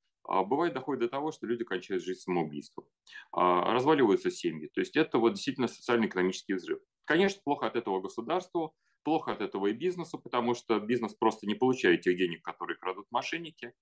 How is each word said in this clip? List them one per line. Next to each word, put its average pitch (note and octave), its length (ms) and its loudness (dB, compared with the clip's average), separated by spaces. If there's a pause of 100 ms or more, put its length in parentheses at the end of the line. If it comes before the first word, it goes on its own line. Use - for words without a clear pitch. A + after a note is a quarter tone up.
(240)
А, F#2+ 200 2
бывает, C#3+ 300 0
доходит C3 280 -4
до A#2 80 2
того, C#3+ 220 -4
что A2 160 -10
люди A#2 180 -2
кончают F#2 380 -4
жизнь F#2 180 -6
самоубийством. D#2 640 -4 (460)
А, F2+ 420 2
разваливаются B2 560 4
семьи. D#2 440 -4
То - 80 0
есть - 140 -4
это D#3 220 2
вот A2+ 160 4
действительно B2 340 -2
социально-экономический G2 880 0
взрыв. E2+ 260 -4 (260)
Конечно, G3 380 2
плохо C#3 220 -2
от A2 100 -4
этого G#2 260 -2
государству, D#3+ 760 -6 (280)
плохо D#3 280 -2
от G#2 100 -6
этого G2 260 -2
и G#2+ 60 2
бизнесу, E3+ 460 -6
потому A#2+ 340 0
что A2+ 260 0
бизнес A2 360 -2
просто A2 320 0
не G#2 80 0
получает A#2+ 460 4
тех F2+ 160 2
денег, E2+ 260 -2
которые E2+ 340 -8
крадут F#2 320 -6
мошенники. D3 720 -6